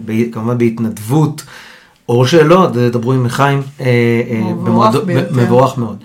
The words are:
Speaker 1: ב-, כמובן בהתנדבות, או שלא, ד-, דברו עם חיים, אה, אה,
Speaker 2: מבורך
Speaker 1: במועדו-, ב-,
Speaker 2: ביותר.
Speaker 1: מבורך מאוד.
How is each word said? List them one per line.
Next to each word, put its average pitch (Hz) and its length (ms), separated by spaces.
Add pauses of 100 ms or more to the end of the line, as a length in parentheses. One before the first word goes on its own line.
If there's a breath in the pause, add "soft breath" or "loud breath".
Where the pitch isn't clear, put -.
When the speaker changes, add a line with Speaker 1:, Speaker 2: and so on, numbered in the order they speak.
Speaker 1:
ב-, 113 260
כמובן 117 260
בהתנדבות, 117 840 (680 loud breath)
או 123 180
שלא, 165 460
ד-, 117 40
דברו 120 360
עם 127 160
חיים, 139 320 (200)
אה, 135 40 (440)
אה, 113 100
Speaker 2:
מבורך 113 280
Speaker 1:
במועדו-, 113 340
ב-, - 40
Speaker 2:
ביותר. 175 300
Speaker 1:
מבורך 123 420
מאוד. 110 280